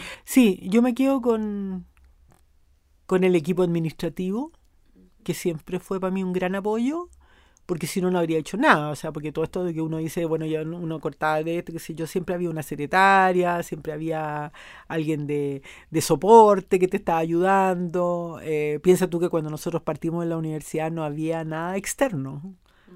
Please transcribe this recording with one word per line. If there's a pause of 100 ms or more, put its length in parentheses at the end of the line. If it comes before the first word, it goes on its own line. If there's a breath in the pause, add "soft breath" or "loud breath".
(240 loud breath)
Sí,
yo
me
quedo
con, (1200)
con
el
equipo
administrativo, (720)
que
siempre
fue
para
mí
un
gran
apoyo, (580 soft breath)
porque
si
no,
no
habría
hecho
nada.
O
sea,
porque
todo
esto
de
que
uno
dice,
bueno,
ya
uno,
uno
cortaba
de
esto,
qué
sé
yo,
siempre
había
una
secretaria,
siempre
había (360 loud breath)
alguien
de, (300 loud breath)
de
soporte
que
te
estaba
ayudando.
Eh,
piensa
tú
que
cuando
nosotros
partimos
de
la
universidad
no
había
nada
externo. (400 loud breath)